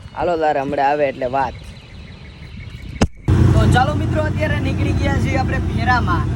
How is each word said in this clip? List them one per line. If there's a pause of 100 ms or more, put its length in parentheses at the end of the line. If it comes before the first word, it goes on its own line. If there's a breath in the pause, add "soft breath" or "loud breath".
(180)
હાલો
તારે
હમણાં
આવે
એટલે
વાત. (1700)
તો
ચાલો
મિત્રો,
અત્યારે
નીકળી
ગયા
છીએ
આપણે
ફેરામાં. (140)